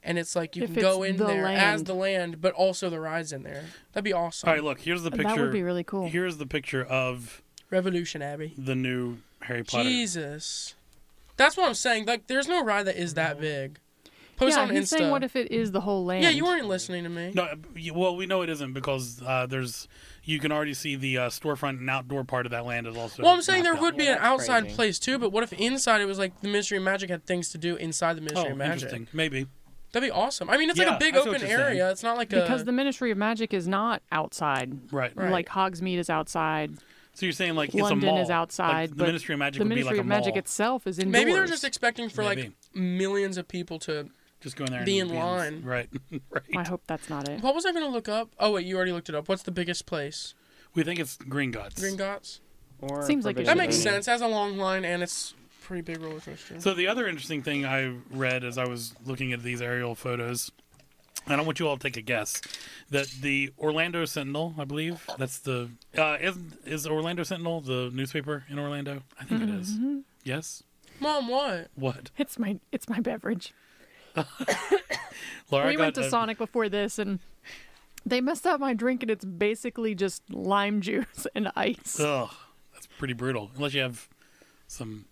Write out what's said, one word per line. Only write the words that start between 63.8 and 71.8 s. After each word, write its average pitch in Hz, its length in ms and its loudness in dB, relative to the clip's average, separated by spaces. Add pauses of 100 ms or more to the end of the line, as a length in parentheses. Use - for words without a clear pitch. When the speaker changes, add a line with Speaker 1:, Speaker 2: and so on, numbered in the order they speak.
Speaker 3:
Sentinel, 151 520 -4
I 147 60 -4
believe, 156 420 -4 (120)
that's 131 200 -4
the, 120 320 -4 (260)
uh, 151 240 4
is, 180 160 0 (300)
is 156 180 -4
Orlando 160 380 -2
Sentinel 170 380 -4
the 127 340 -2
newspaper 139 540 -4
in 143 100 -8
Orlando? 143 460 -6 (160)
I 135 40 -12
think 226 180 0
it 214 80 0
is. 196 240 -4
Speaker 2:
Mm-hmm. 269 260 -2 (240)
Speaker 3:
Yes? 143 400 -6 (340)
Speaker 1:
Mom, 285 300 0
what? 254 480 -2
Speaker 3:
What? 131 420 -4